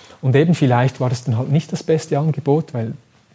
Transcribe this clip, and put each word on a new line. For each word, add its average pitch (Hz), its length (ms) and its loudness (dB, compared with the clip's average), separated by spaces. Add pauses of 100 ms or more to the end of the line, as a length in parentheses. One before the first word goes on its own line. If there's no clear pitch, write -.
(220)
Und 131 140 2
eben 165 200 4
vielleicht 123 440 2
war 127 120 -2
es 123 140 -6
dann 110 120 0
halt 135 140 -4
nicht 156 200 0
das - 120 -8
beste 156 340 -2
Angebot, 151 560 -2
weil, 120 200 -6 (420)